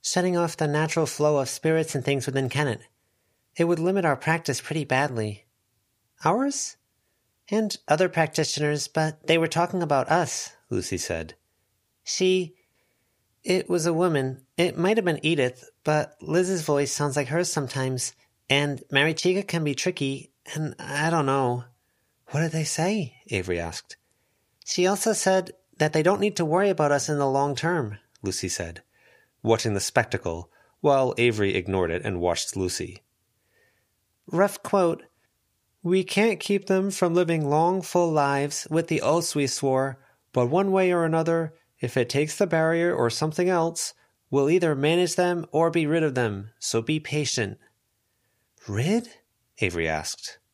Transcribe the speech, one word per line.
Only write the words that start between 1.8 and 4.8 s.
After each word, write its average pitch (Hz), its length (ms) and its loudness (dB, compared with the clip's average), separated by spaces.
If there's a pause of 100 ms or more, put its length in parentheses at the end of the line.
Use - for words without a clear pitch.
and 131 100 -2
things 139 220 0
within 135 240 -2
Kennet. 135 320 -2 (720)
It 170 100 2
would 170 140 0
limit 180 260 0
our 147 100 4
practice 160 460 -2
pretty 151 240 -6